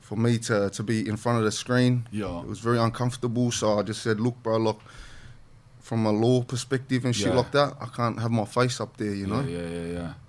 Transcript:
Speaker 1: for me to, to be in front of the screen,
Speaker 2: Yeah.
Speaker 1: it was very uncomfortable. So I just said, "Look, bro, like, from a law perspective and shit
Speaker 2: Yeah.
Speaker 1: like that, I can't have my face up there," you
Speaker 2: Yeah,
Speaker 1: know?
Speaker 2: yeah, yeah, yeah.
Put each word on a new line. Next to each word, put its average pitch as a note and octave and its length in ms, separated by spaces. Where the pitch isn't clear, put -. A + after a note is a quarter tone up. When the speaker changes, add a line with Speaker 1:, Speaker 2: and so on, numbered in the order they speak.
Speaker 1:
for - 160
me A#2 220
to, G#2 320
to - 140
be A2 240
in G#2+ 80
front A#2+ 220
of A2 60
the G#2+ 80
screen, B2 600
Speaker 2:
Yeah. F#2+ 280
Speaker 1:
it E2+ 60
was F2+ 140
very A#2 180
uncomfortable. A#2+ 720
So G#2+ 280
I G#2 40
just G2+ 200
said, G#2+ 180
"Look, A#2 220
bro, A2+ 160
like, A2 200
from A2+ 260
a G#2+ 60
law A#2+ 320
perspective B2+ 600
and B2 100
shit G2+ 140
Speaker 2:
Yeah. F#2 60
Speaker 1:
like - 160
that, C#3 300
I - 60
can't A#2+ 340
have A2+ 100
my A2+ 140
face B2 360
up G#2+ 160
there," G#2+ 180
you G2 120
Speaker 2:
Yeah, G2+ 80
Speaker 1:
know? B2 80
Speaker 2:
yeah, F2 260
yeah, E2+ 240
yeah. E2+ 200